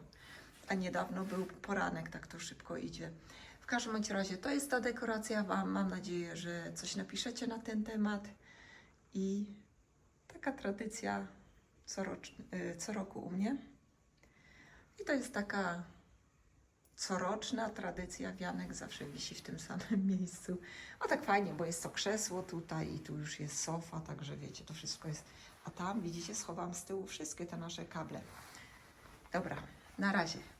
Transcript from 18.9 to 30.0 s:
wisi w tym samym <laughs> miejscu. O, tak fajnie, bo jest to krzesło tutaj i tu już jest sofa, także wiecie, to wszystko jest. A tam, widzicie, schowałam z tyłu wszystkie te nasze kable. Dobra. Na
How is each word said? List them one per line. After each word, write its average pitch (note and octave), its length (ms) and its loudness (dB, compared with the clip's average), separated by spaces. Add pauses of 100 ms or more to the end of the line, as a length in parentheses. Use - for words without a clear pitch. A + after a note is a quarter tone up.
wisi C#3+ 300 -4
w - 80 -10
tym E3 160 -6
samym F#3+ 480 4
<laughs> G3 120 8
miejscu. F3+ 400 0 (420)
O, A4+ 80 0
tak - 160 6
fajnie, G3+ 300 6
bo E3 100 2
jest E3+ 180 0
to - 80 -2
krzesło G3+ 520 2
tutaj E3 520 -2
i D3+ 60 -2
tu D3+ 180 -4
już D3+ 220 -4
jest D3 220 -2
sofa, E3 380 -2
także D3 360 -6
wiecie, C#3 280 -8
to D#3 100 -8
wszystko - 340 -4
jest. D3+ 160 -4 (400)
A E3+ 60 -4
tam, G3 300 0
widzicie, E3+ 340 -2
schowałam F3 400 -2
z - 100 -4
tyłu F#3+ 220 -2
wszystkie E3 400 -4
te F3 100 -6
nasze E3+ 280 -4
kable. - 360 -4 (1120)
Dobra. E3+ 240 2 (420)
Na G3 140 8